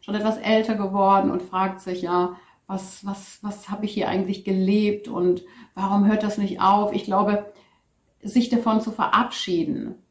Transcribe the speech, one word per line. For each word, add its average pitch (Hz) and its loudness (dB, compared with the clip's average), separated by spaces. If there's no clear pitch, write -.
schon 208 -6
etwas 214 0
älter 220 2
geworden 196 4
und 180 -2
fragt 190 -4
sich, 180 -8
ja, 180 0
was, 190 -10
was, - -10
was 208 -10
habe 208 -4
ich 202 -4
hier - -2
eigentlich 190 -2
gelebt 202 2
und - 0
warum 196 2
hört 214 4
das 208 -2
nicht 202 -2
auf? 208 4
Ich 202 -4
glaube, 208 0
sich 233 2
davon 220 2
zu 220 -6
verabschieden - -2